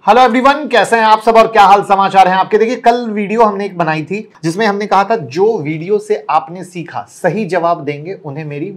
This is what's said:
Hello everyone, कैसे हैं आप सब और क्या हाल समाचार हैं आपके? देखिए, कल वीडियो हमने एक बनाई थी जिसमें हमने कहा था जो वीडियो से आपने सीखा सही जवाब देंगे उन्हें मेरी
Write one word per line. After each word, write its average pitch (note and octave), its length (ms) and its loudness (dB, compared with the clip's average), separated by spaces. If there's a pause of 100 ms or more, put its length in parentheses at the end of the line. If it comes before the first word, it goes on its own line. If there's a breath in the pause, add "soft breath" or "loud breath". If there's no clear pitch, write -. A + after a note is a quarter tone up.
Hello A3+ 160 4
everyone, C4 480 0
कैसे A3+ 260 2
हैं A3+ 80 2
आप G#3+ 180 4
सब A3+ 140 4
और A3 100 6
क्या A3 160 4
हाल G3+ 220 6
समाचार F#3+ 440 4
हैं F#3 60 0
आपके? F#3+ 240 0
देखिए, A#3 180 0
कल A#3+ 200 2 (100)
वीडियो G#3+ 360 -2
हमने G3+ 220 0
एक F#3+ 140 -10
बनाई D#3 260 -2
थी F#3+ 160 -8 (240 soft breath)
जिसमें E3+ 220 -2
हमने G3+ 200 -2
कहा G3 180 2
था A3 120 -2
जो D#3 300 -2 (120)
वीडियो E3 400 -4
से G#3 320 -6
आपने D#3+ 340 -2
सीखा C#3+ 440 -12
सही F#3+ 380 -4
जवाब E3 380 -2
देंगे D3 320 -8
उन्हें D3+ 280 -12
मेरी D3 320 -8